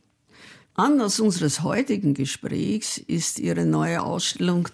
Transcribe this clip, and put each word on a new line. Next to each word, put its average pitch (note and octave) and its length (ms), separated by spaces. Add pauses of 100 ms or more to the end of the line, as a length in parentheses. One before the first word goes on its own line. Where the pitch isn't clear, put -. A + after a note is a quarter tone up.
(760)
Anlass A#3 440
unseres E3+ 460
heutigen G3+ 500
Gesprächs - 840
ist - 440
ihre E3+ 240
neue D#3+ 400
Ausstellung, F3 680